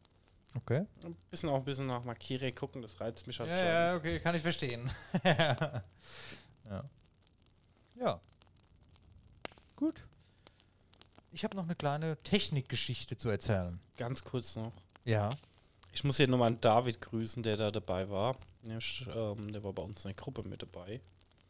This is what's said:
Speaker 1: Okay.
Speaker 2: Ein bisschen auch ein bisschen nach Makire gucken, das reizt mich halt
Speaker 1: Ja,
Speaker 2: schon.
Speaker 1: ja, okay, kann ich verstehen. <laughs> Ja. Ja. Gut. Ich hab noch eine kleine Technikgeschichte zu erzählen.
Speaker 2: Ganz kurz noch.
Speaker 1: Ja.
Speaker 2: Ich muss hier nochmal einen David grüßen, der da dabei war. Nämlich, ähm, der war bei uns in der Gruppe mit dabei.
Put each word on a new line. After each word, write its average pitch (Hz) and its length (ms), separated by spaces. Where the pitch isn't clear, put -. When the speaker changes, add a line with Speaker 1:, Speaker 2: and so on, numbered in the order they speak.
Speaker 1:
Okay. 131 300
Speaker 2:
Ein 170 120
bisschen 165 200
auch 139 80
ein 131 80
bisschen 135 220
nach 123 160
Makire 123 500
gucken, 135 280
das 110 200
reizt 117 260
mich 127 120
halt 131 100
Speaker 1:
Ja, 175 80
Speaker 2:
schon. 185 80
Speaker 1:
ja, 170 300
okay, 165 240
kann 170 160
ich 165 60
verstehen. 131 480
<laughs> - 0
Ja. 143 600
Ja. 190 260
Gut. 320 300
Ich 160 120
hab 220 100
noch 196 100
eine 165 120
kleine 151 480
Technikgeschichte - 920
zu 120 120
erzählen. 95 500
Speaker 2:
Ganz 123 260
kurz - 320
noch. 113 160
Speaker 1:
Ja. 107 260
Speaker 2:
Ich - 120
muss 139 140
hier 139 100
nochmal 127 200
einen 113 140
David 120 400
grüßen, 113 420
der 107 140
da 107 140
dabei 95 380
war. 104 280
Nämlich, 113 520
ähm, 107 380
der 104 120
war 98 100
bei 90 100
uns 101 220
in 98 40
der 92 60
Gruppe 123 280
mit 95 180
dabei. 98 400